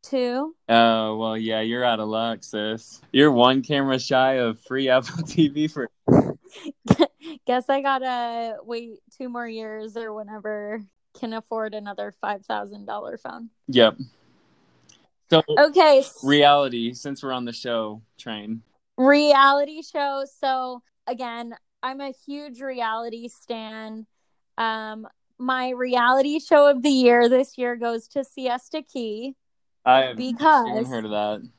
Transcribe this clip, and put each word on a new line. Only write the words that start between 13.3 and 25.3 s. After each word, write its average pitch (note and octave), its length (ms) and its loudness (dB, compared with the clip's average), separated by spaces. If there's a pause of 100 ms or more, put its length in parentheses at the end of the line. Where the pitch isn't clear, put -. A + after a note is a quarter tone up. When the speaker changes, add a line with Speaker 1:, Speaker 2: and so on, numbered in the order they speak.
Speaker 2:
Yep. A#2 300 2 (1300)
So, D#3+ 120 6 (160)
Speaker 1:
Okay. D4 460 6 (180)
Speaker 2:
reality, C#3 720 4
since C3+ 280 -12
we're C3+ 100 -6
on B2+ 120 -6
the A#2+ 80 -10
show A2+ 480 -6 (160)
train. A2 460 -12 (340)
Speaker 1:
Reality C#4+ 840 4
show. C#4 420 -6 (160)
So, B3+ 400 -4 (260)
again, A#3 480 -10 (280)
I'm C4+ 180 -8
a C#4 140 -10 (120)
huge C#4+ 340 -14
reality A#3 680 -6
stan. A3 760 -14 (500)
Um, A3 500 -6 (300)